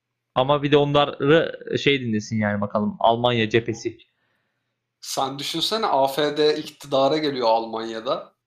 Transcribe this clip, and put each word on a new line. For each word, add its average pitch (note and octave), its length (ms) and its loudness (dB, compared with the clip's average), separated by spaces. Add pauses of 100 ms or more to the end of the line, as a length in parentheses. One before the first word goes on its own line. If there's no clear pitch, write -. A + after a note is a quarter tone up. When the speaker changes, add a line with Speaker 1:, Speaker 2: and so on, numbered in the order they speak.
(360)
Speaker 1:
Ama C#3 280 2
bir C#3+ 80 -2
de D3 60 8
onları C#3+ 1000 2
şey C#3 240 0
dinlesin A2 380 -4
yani G#2 220 -2
bakalım. G#2 380 -2
Almanya A#2 500 2
cephesi. A2+ 480 -2 (1040)
Speaker 2:
Sen C3+ 380 -6
düşünsene E3 460 -4
A C#3 220 2
F D3 300 -2
D D3+ 200 4
iktidara C#3+ 600 0
geliyor C3+ 300 -2
Almanya'da. A2+ 840 -2 (140)